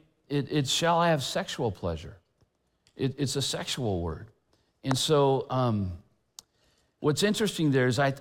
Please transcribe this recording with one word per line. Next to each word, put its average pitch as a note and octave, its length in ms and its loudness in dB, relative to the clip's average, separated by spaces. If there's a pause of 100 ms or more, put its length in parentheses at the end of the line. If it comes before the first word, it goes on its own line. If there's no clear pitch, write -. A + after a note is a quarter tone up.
(280)
it, C#3+ 220 -2
it's, C#3 200 0
"Shall E3 280 2
I E3+ 120 4
have D3 120 2
sexual D#3 480 -4
pleasure?" E2 460 -6 (800)
It, C3 220 -4
it's C#3+ 180 -2
a C#3 60 -2
sexual B2 580 -2
word. E2+ 300 -6 (520)
And C3+ 140 -2
so, C#3 540 2
um, A2+ 420 0 (1080)
what's D3+ 220 0
interesting G3+ 480 0
there C3 160 4
is B2 120 2
I, C#3 220 2